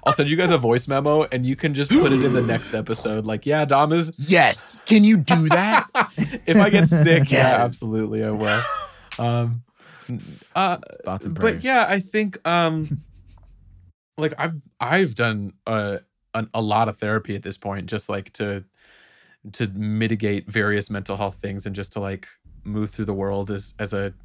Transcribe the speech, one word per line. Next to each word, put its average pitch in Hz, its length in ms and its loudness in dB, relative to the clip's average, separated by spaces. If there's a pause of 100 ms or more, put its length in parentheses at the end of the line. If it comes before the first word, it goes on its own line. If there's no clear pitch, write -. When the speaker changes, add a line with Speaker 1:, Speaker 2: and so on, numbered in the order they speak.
Speaker 1:
I'll 147 80 4
send 147 160 0
you 156 80 0
guys 175 140 2
a 165 80 4
voice 120 280 0
memo, 147 360 2
and 127 220 -4
you 131 100 -2
can 151 180 -2
just 139 180 -2
put 165 200 6
it 131 120 4
in 131 100 2
the 127 100 2
next 117 320 -2
episode. 110 500 -4
Like, 107 220 -6
"Yeah, 151 180 2
Dom 139 280 4
is" 165 180 0 (180)
Speaker 2:
Yes. 165 560 2
Can 214 180 8
you 214 140 8
do 160 320 2
that? 220 440 2
Speaker 1:
<laughs> 254 180 0 (340)
If 170 120 6
I 208 120 6
get 175 180 6
sick, 156 440 6
yeah, 131 80 4
Speaker 2:
Yes. 131 200 6
Speaker 1:
absolutely, 110 640 -2
I 107 80 -2
will. 107 320 0 (540)
Um, 120 460 -2 (920)
uh, 185 220 0 (260)
Speaker 2:
Thoughts 92 220 -8
and 104 80 -6
Speaker 1:
but 165 80 -8
Speaker 2:
prayers. 208 220 0
Speaker 1:
yeah, 254 260 2
I 196 100 0
think, 202 480 -4
um, 160 540 -2 (560)
<laughs> - 640 -20
like, 156 180 -2
I've, 165 160 -4 (260)
I've 139 360 0
done, 104 380 -4 (120)
uh, 104 320 -2 (380)
an, 110 180 -6
a 113 80 -2
lot 107 280 0
of 101 100 -8
therapy 107 360 -4
at 98 60 -8
this 98 160 -12
point, 98 300 -10
just, 104 220 -8
like, 98 240 -8
to, 101 300 -6 (880)
to 117 140 -4
mitigate 107 840 -4
various 104 400 -2
mental 101 280 -8
health 98 240 -6
things 98 240 -10
and 98 100 -10
just 98 180 -12
to, 110 60 -8
like, 98 280 -8 (360)
move 104 280 -6
through 107 140 -8
the 101 80 -4
world 98 380 -4
as, 98 280 -10
as 104 140 -8
a, 98 200 -6 (120)